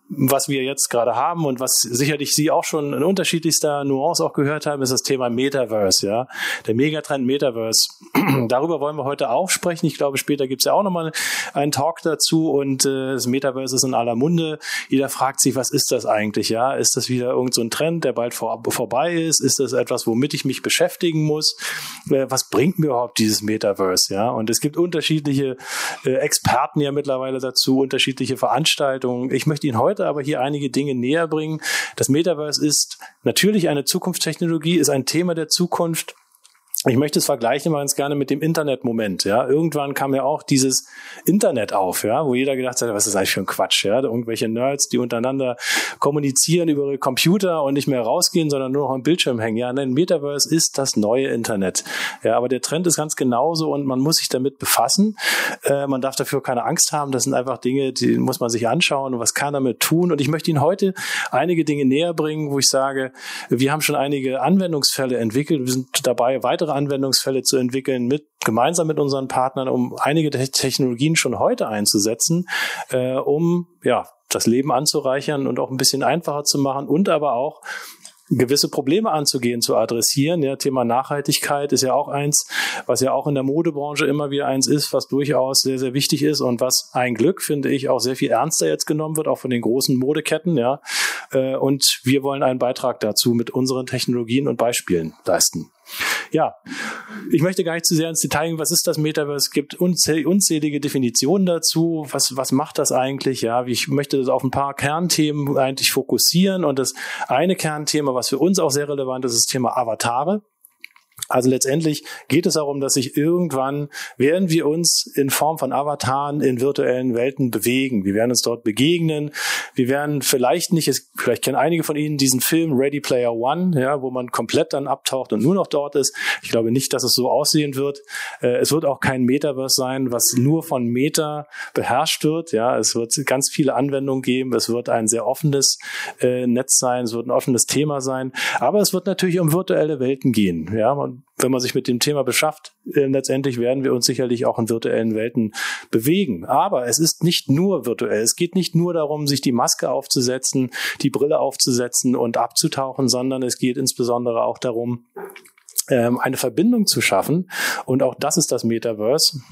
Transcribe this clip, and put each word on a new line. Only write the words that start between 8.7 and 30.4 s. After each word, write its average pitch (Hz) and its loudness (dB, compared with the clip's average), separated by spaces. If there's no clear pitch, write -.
wollen 147 -2
wir 143 -4
heute 139 -2
auch 170 0
sprechen. 170 -2
Ich 147 -2
glaube, 139 0
später 139 -2
gibt's 127 0
ja 139 2
auch 170 4
nochmal 170 -2
einen 147 0
Talk 151 -2
dazu 160 0
und, 139 0
äh, 135 -2
das 120 -2
Metaverse 131 -2
ist 127 2
in 131 -2
aller 120 2
Munde. 156 0
Jeder 135 2
fragt 135 -2
sich, 127 2
was 127 -2
ist 143 0
das 117 0
eigentlich, 107 0
ja? 120 0
Ist 120 0
das 123 -4
wieder 123 0
irgend 127 0
so - 2
ein 113 -2
Trend, 165 -2
der 135 0
bald 120 -4
vor-, 113 -4
vorbei 127 -2
ist? 160 0
Ist 135 0
das 127 -2
etwas, 123 -2
womit 127 0
ich 147 -4
mich 131 -2
beschäftigen 160 0
muss? 151 0
Äh, 135 2
was - -2
bringt 156 2
mir 156 4
überhaupt 123 0
dieses 107 2
Metaverse, 101 0
ja? 101 0
Und 117 -2
es 113 0
gibt 143 -2
unterschiedliche, 147 0
äh, 131 2
Experten 139 0
ja 143 2
mittlerweile 131 -2
dazu, 131 2
unterschiedliche 135 0
Veranstaltungen. 131 0
Ich 131 0
möchte 151 0
Ihnen 117 0
heute 175 2
aber 151 -2
hier 139 -2